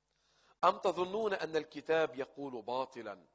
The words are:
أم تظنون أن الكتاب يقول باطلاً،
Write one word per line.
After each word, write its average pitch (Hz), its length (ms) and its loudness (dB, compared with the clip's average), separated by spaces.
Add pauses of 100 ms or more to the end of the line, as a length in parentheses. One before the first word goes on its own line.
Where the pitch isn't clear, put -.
(640)
أم 190 140 6
تظنون 190 560 0
أن 160 220 -2
الكتاب 151 600 0
يقول 131 460 -8
باطلاً، 113 720 -6